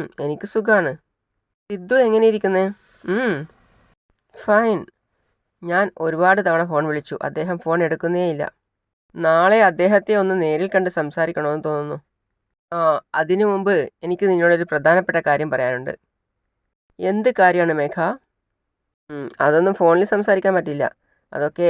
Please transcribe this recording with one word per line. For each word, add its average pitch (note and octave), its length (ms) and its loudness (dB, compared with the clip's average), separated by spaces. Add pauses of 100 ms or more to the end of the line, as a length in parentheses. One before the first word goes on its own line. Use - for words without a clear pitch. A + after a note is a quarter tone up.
(200)
എനിക്ക് D3 280 -6
സുഖാണ്." G#3 440 0 (800)
"സിദ്ധു G3+ 280 -2
എങ്ങനെ A3+ 300 4
ഇരിക്കുന്നെ?" G3 360 0 (400)
"ഉം, G#3+ 300 -2 (1000)
ഫൈൻ. G#3+ 440 2 (840)
ഞാൻ F3 220 0 (140)
ഒരുപാട് E3+ 420 2
തവണ E3+ 240 0
ഫോൺ D#3 200 -2
വിളിച്ചു, D3+ 360 -6
അദ്ദേഹം D#3 380 -6
ഫോൺ E3 240 -2
എടുക്കുന്നേയില്ല. E3 600 -2 (720)
നാളെ E3+ 460 4
അദ്ദേഹത്തെ G3 540 2
ഒന്ന് F#3+ 220 0
നേരിൽ D#3+ 300 0
കണ്ട് F#3 220 0
സംസാരിക്കണമെന്ന് D3+ 760 -4
തോന്നുന്നു." D3 340 -6 (720)
"ആ, E3+ 60 -6 (380)
അതിനു F3 300 0
മുമ്പ് G3 280 0 (280)
എനിക്ക് F3 260 -4
നിന്നോടൊരു E3+ 380 2
പ്രധാനപ്പെട്ട E3 540 2
കാര്യം D3 300 0
പറയാനുണ്ട്." B2+ 440 -4 (1080)
"എന്ത് G3+ 340 0
കാര്യമാണ് F3 400 4
മേഘ?" D3 240 -4 (1120)
"ഉം, C#3+ 160 -12 (140)
അതൊന്നും E3 340 2
ഫോണിൽ F3+ 320 2
സംസാരിക്കാൻ G3+ 500 0
പറ്റില്ല. C#3+ 300 -4 (480)
അതൊക്കെ D3+ 360 -2